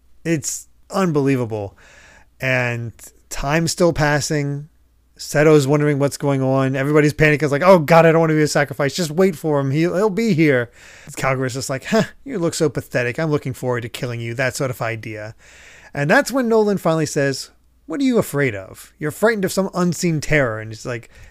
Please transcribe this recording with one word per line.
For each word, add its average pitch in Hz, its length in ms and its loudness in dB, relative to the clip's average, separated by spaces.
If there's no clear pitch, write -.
it's - 440 -6
unbelievable. 135 880 -2
And 123 520 -2
time's 156 440 -2
still 170 200 2
passing. 147 760 -2
Seto's 151 500 4
wondering 147 320 2
what's 139 180 0
going 139 260 -2
on. 135 340 0
Everybody's 147 360 2
panicking. 151 300 2
It's 143 100 0
like, 143 100 0
"Oh 185 180 8
God, 165 260 6
I 160 60 6
don't 165 80 4
want 160 100 2
to 156 60 2
be 151 60 4
a 147 60 2
sacrifice. 143 460 -2
Just 165 160 -4
wait 185 260 2
for 151 240 -2
him. 135 120 -2
He'll, 165 240 0
he'll 208 140 0
be 226 220 0
here." 139 380 2
Kagura's 131 380 -2
just 131 140 -8
like, 131 180 -8
"Huh, 214 180 2
you 269 140 -8
look 170 160 -2
so 156 140 0
pathetic. 123 500 -4
I'm 160 120 -2
looking 139 220 -2
forward 123 300 -4
to 117 60 -10
killing 120 320 -8
you." 117 140 -8
That 127 220 -2
sort 131 140 -4
of - 100 -12
idea. 110 540 -8
And 143 160 -2
that's 269 240 2
when 247 160 0
Nolan 208 300 2
finally 160 280 0
says, 139 440 -4
"What 302 160 -8
are 277 40 2
you 254 120 2
afraid 139 380 0
of? - 440 -16
You're 151 120 -4
frightened 208 340 0
of 175 80 -4
some 190 220 -2
unseen 170 480 0
terror." 127 360 0
And 110 140 -10
it's 107 140 -14
like, 120 240 -8